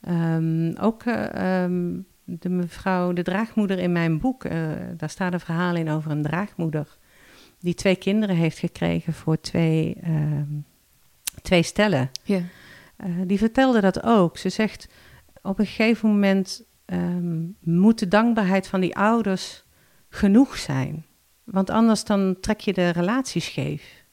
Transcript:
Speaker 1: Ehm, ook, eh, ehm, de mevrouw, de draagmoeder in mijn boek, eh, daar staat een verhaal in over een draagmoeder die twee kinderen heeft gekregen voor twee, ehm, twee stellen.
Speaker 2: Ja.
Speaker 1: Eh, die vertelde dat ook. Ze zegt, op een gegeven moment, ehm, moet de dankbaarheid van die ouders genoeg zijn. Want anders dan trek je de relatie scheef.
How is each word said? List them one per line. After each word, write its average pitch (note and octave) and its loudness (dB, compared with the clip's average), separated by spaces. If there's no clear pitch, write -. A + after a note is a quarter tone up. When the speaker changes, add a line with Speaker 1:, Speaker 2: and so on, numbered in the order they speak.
Speaker 1:
Ehm, E3 0
ook, A3+ -2
eh, F#3 -2
ehm, F3+ -2
de F3+ -8
mevrouw, F3+ -2
de F3 -2
draagmoeder G3 -2
in F3+ 0
mijn E3 0
boek, C4 -4
eh, E3 -4
daar D#3 -8
staat F3+ -6
een F3+ -2
verhaal F3 -2
in D#3+ -2
over D#3 -2
een D3 -2
draagmoeder D#3 -4
die F3 -2
twee F#3 2
kinderen G3 0
heeft E3 2
gekregen E3+ -2
voor - -2
twee, D#3+ 0
ehm, D3+ -2
twee F3 4
stellen. D#3+ 0
Speaker 2:
Ja. F#3+ 0
Speaker 1:
Eh, G3+ -10
die G3 0
vertelde A3+ 4
dat F#3+ 2
ook. G3 4
Ze - -2
zegt, - -4
op G3 -6
een G#3+ 2
gegeven A3 2
moment, G3 2
ehm, F3 -4
moet F#3+ 4
de G#3 -2
dankbaarheid G3 2
van F#3+ -2
die F3+ 0
ouders G#3 0
genoeg G#3 4
zijn. C#3+ -6
Want F#3+ -2
anders A3+ 4
dan G3 0
trek - -4
je G3+ -2
de F3+ 2
relatie F3 -2
scheef. - -8